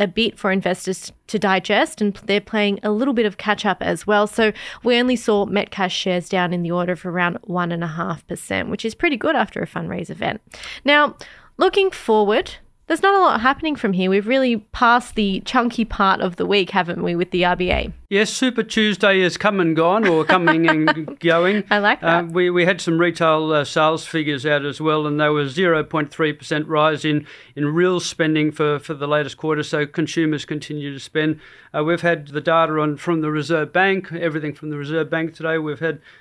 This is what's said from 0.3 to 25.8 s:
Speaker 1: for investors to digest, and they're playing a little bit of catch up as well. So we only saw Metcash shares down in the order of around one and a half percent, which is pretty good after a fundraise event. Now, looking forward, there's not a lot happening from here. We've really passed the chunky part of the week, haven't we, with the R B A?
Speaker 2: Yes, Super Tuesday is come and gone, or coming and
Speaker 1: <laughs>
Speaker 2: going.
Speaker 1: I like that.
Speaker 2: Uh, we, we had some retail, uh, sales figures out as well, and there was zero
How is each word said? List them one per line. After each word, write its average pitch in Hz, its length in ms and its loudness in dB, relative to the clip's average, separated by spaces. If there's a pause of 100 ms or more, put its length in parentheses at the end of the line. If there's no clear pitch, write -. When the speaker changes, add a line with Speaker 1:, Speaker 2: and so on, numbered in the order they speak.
Speaker 1:
for 196 120 -2
investors 185 640 -2 (140)
to 220 120 -4
digest, 202 640 0
and 208 140 0 (100)
they're 202 160 0
playing 202 420 -2
a 214 80 -2
little 247 220 0
bit 226 140 2
of 196 100 -4
catch 208 300 -2
up 185 160 0
as 175 240 -4
well. 208 200 2
So 214 260 0 (300)
we 240 140 2
only 247 200 2
saw 208 280 2
Metcash 190 460 -2
shares 180 400 -2
down 180 240 0
in 175 80 -2
the 170 80 -4
order 175 220 0
of 170 120 -8
around 175 380 -2
one 175 300 -2
and 170 120 -4
a 170 40 -4
half 165 380 -8
percent, - 440 -6
which - 160 -6
is 220 80 -6
pretty 294 240 -2
good 302 180 0
after - 240 -2
a 170 60 -4
fundraise - 420 -8
event. - 320 -6 (420)
Now, 294 320 4 (440)
looking 381 320 4
forward, 214 640 2 (320)
there's 320 140 0
not 392 120 4
a 392 60 4
lot 269 200 4
happening 269 360 0
from 208 160 -2
here. 185 180 2
We've 196 160 2
really 254 300 2
passed 240 580 0
the 202 320 0
chunky 240 380 0
part 190 360 0
of 180 160 -2
the 180 80 -2
week, 185 260 2
haven't 175 320 0
we, 175 120 0
with 175 160 -2
the 180 140 2
R 180 120 2
B 180 140 -2
A? 67 220 -2 (180)
Speaker 2:
Yes, 202 180 2
Super 247 340 0
Tuesday 208 580 2
is 170 180 2
come 202 220 2
and 165 140 2
gone, 180 320 4
or 160 180 4
coming 165 440 4
and 156 520 0
Speaker 1:
<laughs> - 0 -
Speaker 2:
going. 180 500 2
Speaker 1:
I 208 80 4
like 208 240 2
that. 170 220 2
Speaker 2:
Uh, - 20 -6
we, 180 240 0
we 175 160 2
had 180 160 0
some 165 160 0
retail, 160 540 2
uh, 147 120 2
sales 156 400 0
figures 147 400 -4
out 147 220 0
as 139 120 -8
well, 156 280 0
and 147 120 -2
there 151 140 2
was 143 200 -2
zero 165 320 2